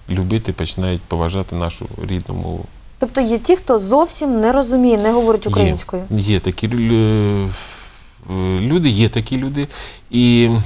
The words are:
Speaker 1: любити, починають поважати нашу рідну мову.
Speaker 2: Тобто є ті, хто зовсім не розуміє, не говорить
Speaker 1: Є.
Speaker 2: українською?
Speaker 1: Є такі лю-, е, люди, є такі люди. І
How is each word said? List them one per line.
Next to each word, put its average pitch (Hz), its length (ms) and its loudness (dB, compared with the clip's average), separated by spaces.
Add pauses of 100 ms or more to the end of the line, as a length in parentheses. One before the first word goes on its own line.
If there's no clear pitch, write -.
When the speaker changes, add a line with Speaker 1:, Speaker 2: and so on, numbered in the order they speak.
Speaker 1:
любити, 92 440 -2
починають 87 480 -4
поважати 85 540 -4
нашу 85 300 -6 (220)
рідну 92 280 -6
мову. 85 300 -8 (340)
Speaker 2:
Тобто 262 220 -2
є 233 160 0
ті, 339 180 2
хто 254 240 0
зовсім 262 640 0
не 226 100 4
розуміє, 247 460 2
не 214 140 2
говорить 226 340 2
Speaker 1:
Є. 208 60 -2
Speaker 2:
українською? 180 580 0
Speaker 1:
Є 101 300 2
такі - 280 -2
лю-, 110 840 2 (800)
е, 92 300 -2
люди, 147 300 2
є 107 200 4
такі 117 280 -4
люди. 135 300 -4 (440)
І 120 380 4 (160)